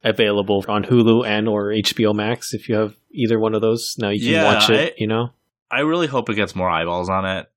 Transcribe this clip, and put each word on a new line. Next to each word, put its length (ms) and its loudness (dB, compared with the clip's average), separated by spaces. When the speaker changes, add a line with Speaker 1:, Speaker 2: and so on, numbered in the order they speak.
Speaker 1:
available 640 2
on 160 -2
Hulu 420 4
and 220 0
or 240 -2
H 240 -2
B 100 2
O 60 2
Max 420 -4
if 140 -10
you 80 0
have 180 -2
either 260 0
one 160 0
of 60 0
those. 380 -2
Now 120 -2
you 100 -2
can 100 -2
Speaker 2:
Yeah, 140 2
Speaker 1:
watch 260 4
it, 220 2
Speaker 2:
I, 60 -18
Speaker 1:
you 80 -2
know? 220 0
Speaker 2:
I 100 -2
really 260 0
hope 240 -2
it 40 -2
gets 220 -2
more 140 0
eyeballs 400 -2
on 160 0
it. 200 -4